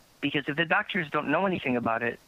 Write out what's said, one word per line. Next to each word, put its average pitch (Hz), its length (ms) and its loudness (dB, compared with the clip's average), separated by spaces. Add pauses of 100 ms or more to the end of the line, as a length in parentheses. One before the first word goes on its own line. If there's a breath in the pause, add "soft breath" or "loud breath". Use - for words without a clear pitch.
(200)
because 143 260 0
if 147 100 -2
the 165 80 2
doctors 185 460 0
don't 143 180 -2
know 170 180 2
anything 147 300 0
about 113 260 0
it, 117 260 -2